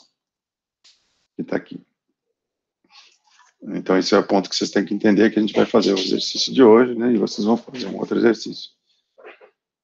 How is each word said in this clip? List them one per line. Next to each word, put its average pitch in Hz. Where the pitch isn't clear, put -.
que -
tá -
aqui. -
Então, 92
esse 92
é -
o 92
ponto 98
que -
vocês -
têm 101
que -
entender, 104
que 104
a -
gente 107
vai 110
fazer 101
o 95
exercício -
de 131
hoje, 120
né, 117
e 117
vocês 101
vão 113
fazer 120
um 95
outro 101
exercício. -